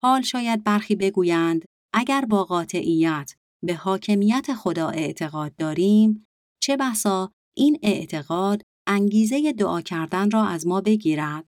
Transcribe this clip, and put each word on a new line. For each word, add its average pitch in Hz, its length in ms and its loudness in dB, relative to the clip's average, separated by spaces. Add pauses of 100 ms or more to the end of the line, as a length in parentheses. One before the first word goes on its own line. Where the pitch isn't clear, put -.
حال 262 200 4
شاید 233 420 -2
برخی 208 320 2
بگویند: 170 680 0 (280)
«اگر 262 320 0
با 208 200 2
قاطعیت 165 920 -2 (280)
به 175 120 -2
حاکمیت 208 800 0
خدا 320 340 -2
اعتقاد 151 680 -6
داریم، 208 720 2 (360)
چه 277 140 -2
بسا 214 540 -2 (260)
این 294 260 4
اعتقاد 190 800 -2 (240)
انگیزهٔ 214 680 2
دعا 180 280 -2
کردن 175 500 -2
را 220 140 2
از 170 220 -2
ما 180 140 0
بگیرد.» 156 680 0